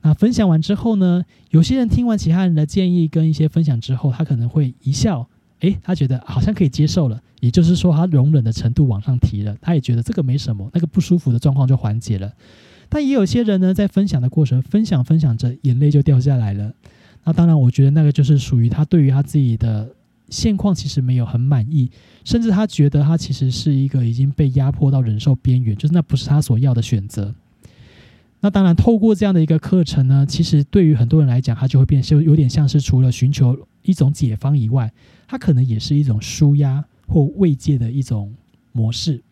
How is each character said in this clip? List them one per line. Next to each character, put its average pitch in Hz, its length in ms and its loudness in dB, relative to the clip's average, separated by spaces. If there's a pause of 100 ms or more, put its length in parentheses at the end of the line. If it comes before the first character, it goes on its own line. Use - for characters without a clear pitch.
那 156 120 2
分 220 180 2
享 220 160 0
完 160 140 2
之 202 120 -2
后 220 220 -2
呢， 180 260 0 (280)
有 160 120 4
些 254 160 0
人 240 120 -2
听 240 180 0
完 220 100 0
其 - 120 -2
他 185 160 0
人 170 100 0
的 151 100 0
建 185 280 -2
议 170 120 2
跟 160 240 0
一 156 40 0
些 151 160 0
分 165 120 -2
享 135 200 -2
之 131 120 -4
后， 131 200 -2
他 - 100 -6
可 139 140 -2
能 117 100 -2
会 131 340 -2
一 135 120 -2
笑， 147 340 -2 (320)
诶， 190 240 0
他 185 100 -4
觉 147 140 0
得 123 180 -2
好 - 140 -4
像 214 140 0
可 190 100 0
以 147 60 2
接 151 180 0
受 156 220 0
了， 110 120 -8 (200)
也 120 100 2
就 180 100 2
是 170 140 4
说 165 180 2
他 160 120 2
容 147 260 2
忍 147 100 2
的 110 80 -2
程 113 220 -2
度 143 160 2
往 104 140 -2
上 123 180 -2
提 104 240 -2
了， 104 160 -6
他 170 160 -2
也 143 60 0
觉 123 120 -2
得 117 80 0
这 220 120 -6
个 175 100 -2
没 131 140 -2
什 120 180 -6
么， 98 180 -10
那 175 60 0
个 165 80 -2
不 185 140 0
舒 175 160 2
服 135 160 -2
的 117 40 0
状 135 160 0
况 135 140 2
就 131 80 4
缓 113 240 -4
解 107 180 -4
了。 95 140 -8 (560)
但 302 180 -2
也 269 80 0
有 220 120 2
些 240 180 0
人 202 160 0
呢， 185 140 2
在 202 140 0
分 196 200 0
享 139 140 -2
的 123 80 0
过 156 160 2
程， 127 160 0
分 214 240 0
享 135 180 0
分 160 160 2
享 131 180 0
着， 120 160 -2 (100)
眼 123 140 0
泪 147 140 2
就 143 100 4
掉 135 160 2
下 135 200 2
来 107 160 -2
了。 101 200 -8 (520)
那 165 80 0
当 170 120 2
然， 160 140 4
我 123 100 4
觉 135 140 2
得 139 80 4
那 156 120 2
个 147 80 2
就 143 120 2
是 143 140 4
属 131 240 0
于 117 80 2
他 147 160 0
对 160 180 2
于 135 80 2
他 135 100 0
自 143 160 -4
己 123 180 2
的 110 320 -4 (420)
现 208 280 -2
况 202 160 0
其 - 160 -6
实 139 120 -4
没 127 160 0
有 120 80 0
很 120 140 -4
满 127 300 0
意， 139 220 0 (320)
甚 233 180 -2
至 226 80 -2
他 208 160 0
觉 147 240 0
得 147 140 0
他 160 120 2
其 - 160 -4
实 131 200 -2
是 143 220 -2
一 135 140 0
个 135 160 -2
已 117 80 0
经 135 200 -2
被 139 200 0
压 131 200 0
迫 139 180 0
到 135 120 0
忍 110 180 -2
受 135 160 0
边 127 260 0
缘， 110 160 -2
就 151 100 -4
是 151 60 0
那 175 80 2
不 - 160 -2
是 - 80 -6
他 147 160 2
所 110 160 0
要 127 160 2
的 117 80 0
选 104 260 -2
择。 104 280 -8 (1040)
那 202 80 0
当 196 140 0
然， 170 120 4
透 233 220 2
过 220 160 2
这 190 120 -2
样 196 80 0
的 170 80 4
一 160 40 2
个 156 140 2
课 185 240 0
程 139 240 0
呢， 139 180 4
其 - 160 -4
实 151 220 2
对 185 240 2
于 151 80 4
很 117 120 0
多 160 120 2
人 143 100 2
来 123 100 2
讲， 120 160 -2
他 131 120 -4
就 139 100 0
会 131 80 6
变， 135 160 0
就 147 200 2
有 156 140 4
点 143 140 2
像 147 180 0
是 143 140 0
除 127 200 0
了 127 100 2
寻 127 200 0
求 131 240 2 (280)
一 190 100 0
种 143 180 2
解 117 240 -2
方 143 220 -2
以 113 100 0
外， 117 240 -2 (360)
他 - 100 -10
可 175 160 0
能 123 100 2
也 113 160 -2
是 143 160 -4
一 147 80 0
种 113 160 -2
舒 143 360 0
压 143 280 -2 (240)
或 156 160 0 (120)
慰 180 180 0
藉 135 240 -4
的 117 140 -4
一 135 100 -4
种 104 320 -8 (380)
模 113 200 -4
式。 123 300 -6 (100)